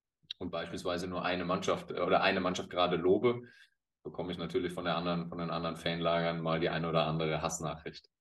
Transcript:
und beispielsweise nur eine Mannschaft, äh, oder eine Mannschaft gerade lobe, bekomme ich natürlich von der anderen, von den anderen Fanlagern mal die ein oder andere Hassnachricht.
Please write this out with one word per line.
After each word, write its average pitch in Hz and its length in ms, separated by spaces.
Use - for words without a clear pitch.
und 90 100
beispielsweise 87 580
nur 87 160
eine 90 220
Mannschaft, 90 460
äh, 87 100
oder 87 200
eine 95 200
Mannschaft 92 280
gerade 90 280
lobe, 107 460
bekomme 85 280
ich 90 60
natürlich 87 360
von 87 120
der 85 120
anderen, 87 320
von 85 80
den 85 140
anderen 82 260
Fanlagern 85 640
mal 80 180
die 82 100
ein 82 160
oder 80 200
andere 78 360
Hassnachricht. 82 680